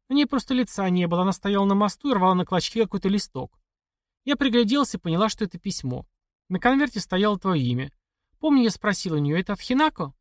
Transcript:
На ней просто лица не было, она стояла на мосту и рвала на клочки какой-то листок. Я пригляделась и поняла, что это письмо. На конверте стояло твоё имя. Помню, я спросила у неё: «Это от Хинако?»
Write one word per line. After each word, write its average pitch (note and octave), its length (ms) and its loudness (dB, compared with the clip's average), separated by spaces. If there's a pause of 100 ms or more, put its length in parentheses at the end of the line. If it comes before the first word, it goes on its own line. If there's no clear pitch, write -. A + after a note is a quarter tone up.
На C4 60 -2
ней C#4+ 120 4
просто C4 260 -4
лица G#3 380 0
не F3+ 160 2
было, F3 160 0
она F#3+ 100 0
стояла G3 320 0
на G3 120 2
мосту G#3 340 0
и A#3+ 40 2
рвала F#3 200 4
на F3+ 100 0
клочки F#3 380 -2
какой-то G3 260 -2
листок. - 500 -4 (680)
Я C#4+ 120 0
пригляделась A#3+ 580 0
и - 40 -8
поняла, F3 300 0
что - 160 -6
это F3 140 -10
письмо. - 480 -8 (420)
На F3+ 100 -4
конверте C4+ 400 2
стояло G3 400 0
твоё F3+ 240 0
имя. B2 300 -2 (480)
Помню, C#4+ 240 4
я A3 60 2
спросила F#3 440 -2
у D3+ 60 2
неё: D3 180 0
«Это G3 140 -4
от G3 80 -6
Хинако?» B3+ 600 0